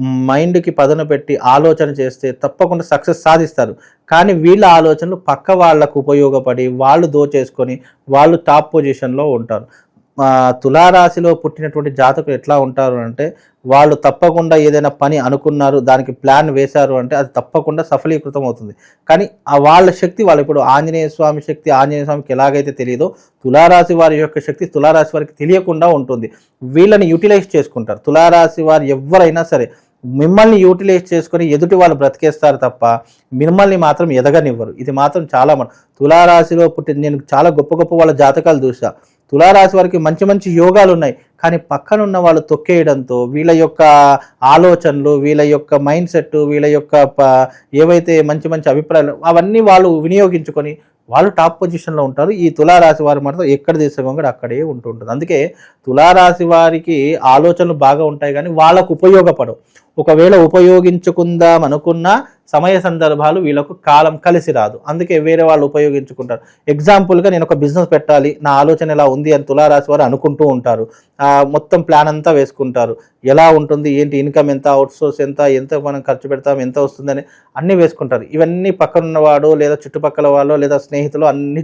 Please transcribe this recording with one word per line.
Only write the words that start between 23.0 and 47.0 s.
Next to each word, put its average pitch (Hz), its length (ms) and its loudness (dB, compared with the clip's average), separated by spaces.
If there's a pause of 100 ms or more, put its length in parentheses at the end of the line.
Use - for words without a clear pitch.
తులారాశి 170 480 4
వారి 160 260 2
యొక్క 151 200 -4
శక్తి 147 260 -10
తులారాశి 156 480 0
వారికి 151 260 -8
తెలియకుండా 170 480 -2
ఉంటుంది. 127 440 -4 (320)
వీళ్ళని 185 420 2
యుటిలైజ్ 190 500 0
చేసుకుంటారు. 120 500 -4
తులారాశి 165 560 2
వారు 156 220 2
ఎవరైనా 156 600 0
సరే 131 280 -4 (340)
మిమ్మల్ని 180 520 2
యుటిలైజ్ 185 560 0
చేసుకొని 170 380 -4
ఎదుటి 170 240 0
వాళ్ళు 175 200 4
బ్రతికేస్తారు 143 640 -2
తప్ప 123 280 -6 (480)
మిమ్మల్ని 185 440 0
మాత్రం 165 340 0
ఎదగనివ్వరు. 127 680 -2
ఇది 131 120 -10
మాత్రం 143 440 -4
చాలా 139 200 2
మన 131 100 -6 (340)
తులారాశిలో 170 680 4
పుట్టిన 151 320 -6
నేను 147 200 -4 (140)
చాలా 151 160 2
గొప్ప 147 260 -2
గొప్ప 170 200 -2
వాళ్ళ 160 160 2
జాతకాలు 143 540 0
చూసా. 117 280 -6 (380)
తులారాశి 190 460 4
వారికి 180 200 0
మంచి 160 280 -2
మంచి 196 260 -2
యోగాలు 185 420 4
ఉన్నాయి, 156 220 -2 (280)
కానీ 165 140 -2
పక్కనున్న 202 600 -4
వాళ్ళు 165 240 2
తొక్కేయడంతో 143 800 -2
వీళ్ళ 147 280 -2
యొక్క 160 300 0 (640)
ఆలోచనలు, 151 640 2
వీళ్ళ 147 320 0
యొక్క 147 340 0
మైండ్ 151 340 -2
సెట్, 156 260 -4
వీళ్ళ 147 300 -2
యొక్క 147 380 2